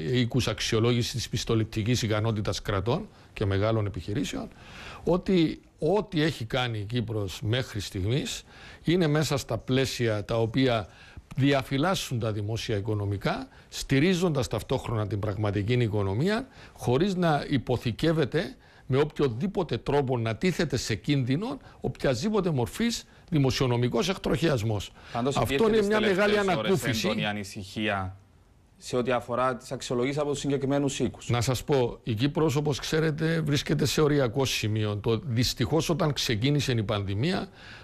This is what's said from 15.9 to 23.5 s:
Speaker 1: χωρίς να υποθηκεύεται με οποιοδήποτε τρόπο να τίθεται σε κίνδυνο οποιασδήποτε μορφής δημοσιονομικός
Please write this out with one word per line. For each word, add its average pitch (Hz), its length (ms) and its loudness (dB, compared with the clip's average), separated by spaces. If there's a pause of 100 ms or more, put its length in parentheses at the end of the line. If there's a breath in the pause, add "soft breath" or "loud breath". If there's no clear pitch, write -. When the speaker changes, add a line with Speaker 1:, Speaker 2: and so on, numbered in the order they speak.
Speaker 1:
χωρίς 165 420 0
να 170 340 2
υποθηκεύεται 147 1080 0 (300 loud breath)
με 131 120 2
οποιοδήποτε 147 800 0
τρόπο 131 400 0
να 113 180 -2
τίθεται 170 400 0
σε 113 180 -4
κίνδυνο 147 640 -2 (220 loud breath)
οποιασδήποτε 170 720 0
μορφής 156 540 -2 (260 loud breath)
δημοσιονομικός 131 800 2